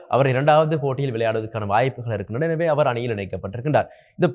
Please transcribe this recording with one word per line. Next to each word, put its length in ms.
அவர் 240
இரண்டாவது 480
போட்டியில் 360
விளையாடுவதற்கான 580
வாய்ப்புகள் 420
இருக்கின்றன, 340
எனவே 240
அவர் 180
அணியில் 240
இணைக்கப்பட்டிருக்கின்றார். 720
இந்த 160